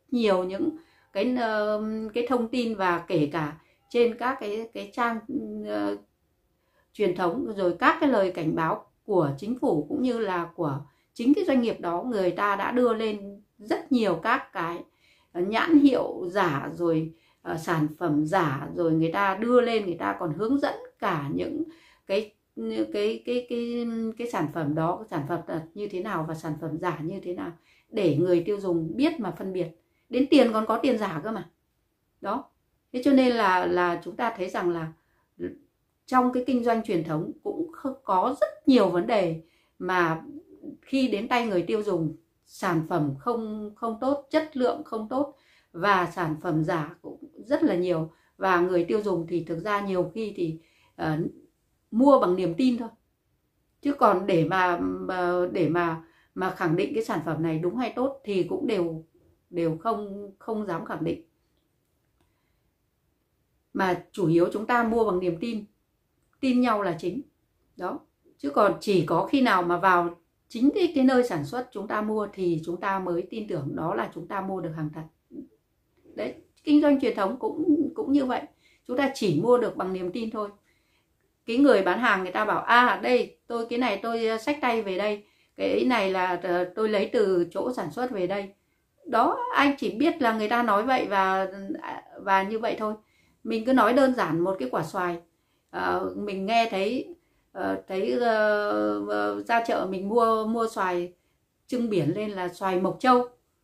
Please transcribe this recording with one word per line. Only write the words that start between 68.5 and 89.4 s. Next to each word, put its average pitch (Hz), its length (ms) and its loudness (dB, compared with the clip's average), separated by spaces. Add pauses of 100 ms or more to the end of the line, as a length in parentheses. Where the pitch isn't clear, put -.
chỉ 185 260 2
có 170 200 2
khi 269 160 2
nào 202 220 4
mà 175 140 0
vào 175 380 4 (320)
chính 240 280 2
cái, 349 200 2
cái 269 80 4
nơi 254 200 6
sản 165 220 -4
xuất 247 260 -8
chúng 202 160 -10
ta 214 140 -4
mua 214 320 -2
thì 170 320 -2
chúng 175 140 -6
ta 196 200 -2
mới 180 300 -4
tin 220 180 -10
tưởng 143 280 -6
đó 170 200 -4
là 220 180 -4
chúng - 140 -12
ta 196 140 -6
mua 190 200 -6
được 165 140 -6
hàng 156 180 -6
thật. 160 80 -12 (1120)
Đấy, - 180 -6 (300)
kinh 294 180 6
doanh 285 200 4
truyền 233 140 0
thống 208 240 -2
cũng, 311 560 2
cũng - 160 -2
như 277 140 4
vậy. 247 160 -2 (460)
Chúng 247 100 -4
ta 269 160 2
chỉ 175 280 2
mua 247 160 6
được 214 180 0
bằng 185 180 -4
niềm 180 180 -6
tin 226 200 -6
thôi. 208 180 -6 (960)
Cái 233 120 -2
người 254 240 8
bán 190 180 2
hàng 208 240 4
người 180 80 -6
ta 214 140 0
bảo, 180 160 0
"À, 233 420 4
đây, 240 340 0 (100)
tôi 233 180 -6
cái 233 140 -4
này 214 240 0
tôi, 226 240 -2
ờ, 220 100 0
xách 285 240 -2
tay 226 200 0
về 190 160 -4
đây. 208 260 -2 (320)
Cái 196 300 0
này 220 260 2
là, 185 320 0
ờ, 180 320 0
tôi 220 140 0
lấy 214 240 0
từ 190 380 2
chỗ 247 220 -4
sản 180 180 -6
xuất 254 200 -6
về 185 160 -4
đây." 196 260 -6 (520)
Đó, 269 320 2 (180)